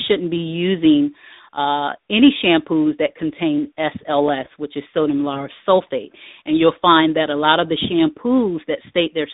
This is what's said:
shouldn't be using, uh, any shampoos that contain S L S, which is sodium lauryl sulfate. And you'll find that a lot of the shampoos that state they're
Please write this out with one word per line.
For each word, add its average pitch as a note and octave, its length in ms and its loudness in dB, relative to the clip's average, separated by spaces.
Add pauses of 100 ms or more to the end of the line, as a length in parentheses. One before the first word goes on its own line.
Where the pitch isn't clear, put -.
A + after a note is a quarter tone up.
shouldn't F3+ 240 -2
be F3 60 -4
using, E3 760 2 (420)
uh, C#3+ 380 -4 (180)
any A#3 200 4 (140)
shampoos D#3 540 0
that D3+ 180 -2
contain D3+ 600 -4
S D#3 180 -4 (100)
L D3 240 0
S, C3+ 160 -4 (120)
which D3 180 -10
is C#3 160 -10
sodium D3+ 300 -2
lauryl C#3 260 -6 (180)
sulfate. F3+ 440 -2 (340)
And D#3 140 0
you'll D#3+ 240 4
find D#3+ 340 4
that D#3 140 0
a D3 40 -2
lot D3+ 240 2
of E3+ 120 -2
the D#3 80 -2 (100)
shampoos F3 720 0 (100)
that D3+ 80 -4 (140)
state E3+ 240 -2
they're D3+ 200 -6